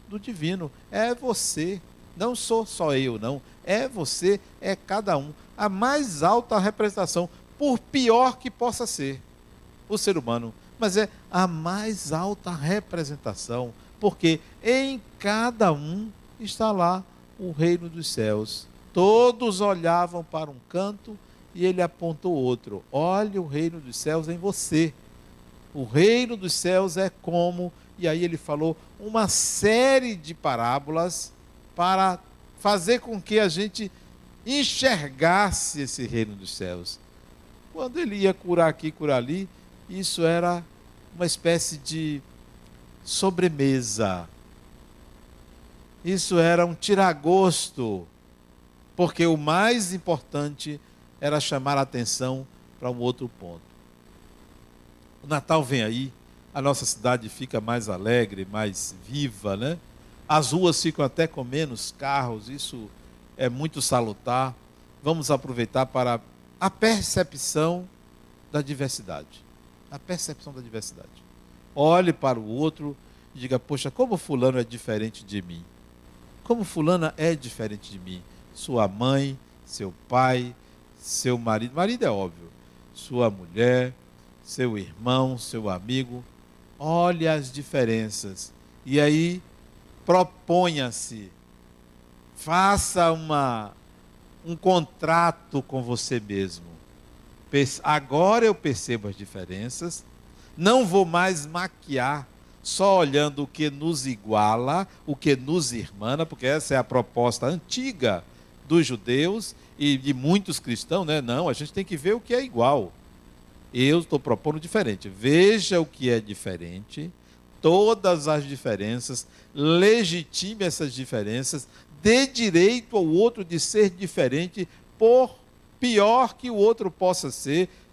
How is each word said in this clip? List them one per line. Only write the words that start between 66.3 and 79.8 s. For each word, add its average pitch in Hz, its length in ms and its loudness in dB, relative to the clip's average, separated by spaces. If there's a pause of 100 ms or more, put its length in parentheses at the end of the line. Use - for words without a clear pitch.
a 190 100 0
percepção 180 1160 -2 (640)
da 147 120 -2
diversidade. 127 840 -8 (460)
A 139 80 -14
percepção 160 540 -10
da 127 80 -16
diversidade. 113 480 -14 (640)
Olhe 165 380 4
para 131 260 0
o 107 80 -10
outro 147 500 -4 (380)
e 147 40 -16
diga: 123 200 -2
"Poxa, 139 320 -6
como 240 260 -2
fulano 131 420 0
é 120 60 0
diferente 110 600 -8
de 101 180 -8
mim. 87 220 -14 (800)
Como 233 220 0
fulana 165 520 2
é 160 180 2
diferente 107 560 -10
de 98 80 -14
mim." 90 240 -14 (320)
Sua 117 340 0
mãe, 135 500 0 (260)
seu 95 280 -10 (160)